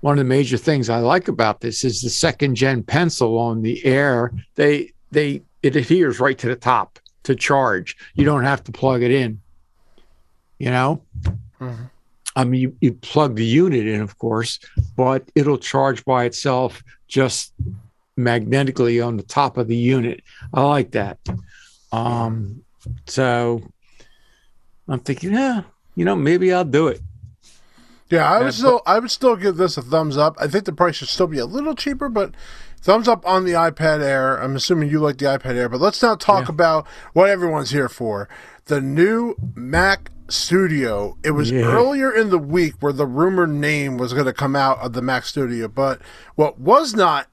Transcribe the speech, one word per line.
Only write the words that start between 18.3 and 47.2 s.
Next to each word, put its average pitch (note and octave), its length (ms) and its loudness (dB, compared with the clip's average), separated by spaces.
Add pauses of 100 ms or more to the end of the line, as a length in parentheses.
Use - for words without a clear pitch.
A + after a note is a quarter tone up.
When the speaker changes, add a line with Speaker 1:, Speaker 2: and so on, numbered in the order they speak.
Speaker 1:
on A2+ 160 -4
the G2+ 60 -8
top C#3+ 340 -2
of A#2 120 -2
the A#2 80 0
unit. A#2+ 460 0 (300)
I B2+ 100 2
like C#3+ 300 2
that. G2+ 260 -4 (720)
Um, A2+ 680 -4 (440)
so A#2+ 560 0 (1300)
I'm C3 120 -4
thinking, C#3+ 320 -4
"Yeah, B3 300 0 (340)
you F3 80 0
know, G3 120 2
maybe F3+ 360 2
I'll F3+ 120 2
do D3 240 2
it." - 120 -4 (1080)
Speaker 2:
Yeah, D#3 200 4
I G3 80 4
would B3+ 100 2
Speaker 1:
That's B3 100 -6
Speaker 2:
still, B3+ 160 4
Speaker 1:
what - 120 0
Speaker 2:
I G3 120 4
would A#3 120 -4
still B3 260 2
give F#3 200 0
this F3 200 0
a C#3 60 -8
thumbs D3 340 0
up. D3+ 220 2
I - 80 -2
think F#3+ 200 -2
the F3 60 -6
price E3+ 240 0
should - 120 -12
still - 180 0
be D#3 120 -4
a A#2+ 80 -4
little C#4+ 280 -4
cheaper, C#4+ 340 -6
but A3 240 -2 (500)
thumbs G#3+ 260 4
up A3 180 2
on F#3 180 2
the F3+ 80 -2
iPad D#3+ 500 0
Air. C3+ 340 0
I'm C3+ 200 -4
assuming D3+ 340 0
you D3+ 100 0
like D3 180 0
the C#3 80 -6
iPad C3 300 -2
Air, B2 120 0
but B2 120 -4
let's G3 220 0
now A#3 120 4
talk G3 300 2
Speaker 1:
Yeah. B2 100 -6
Speaker 2:
about D#3+ 320 2 (280)
what F#3+ 160 6
everyone's D#3+ 400 -2
here C3+ 180 0
for. G#2 400 -6 (380)
The C#3+ 140 0
new G3 560 2 (180)
Mac G3 560 -2 (180)
Studio. C3+ 960 0
It D3+ 80 0
was A#2 180 0
Speaker 1:
Yeah. B2 120 2
Speaker 2:
earlier C4 480 2
in A3 200 0
the F3+ 80 4
week D#3 420 0
where C#3+ 120 0
the C#3 140 -2
rumored E3 440 0
name D3 480 -2
was B2 140 -4
gonna C3 200 0
come C#3 240 -2
out C3+ 240 2
of A#2+ 120 -8
the A#2+ 100 -4
Mac B2+ 220 -2
Studio, A#2+ 440 -4
but C3 320 -2 (340)
what D3 260 0
was A#3 340 2
not E3 380 0